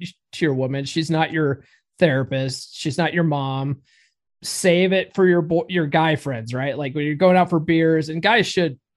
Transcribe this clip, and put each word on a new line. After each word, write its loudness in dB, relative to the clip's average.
to -2
your 0
woman. -4
She's -4
not 0
your -2
therapist. -2
She's -6
not 0
your 0
mom. -2
Save 2
it -2
for 4
your 4
bo-, -2
your 0
guy 2
friends," -6
right? -4
Like, -6
when -2
you're -2
going 4
out 2
for 2
beers, 2
and -6
guys 2
should -2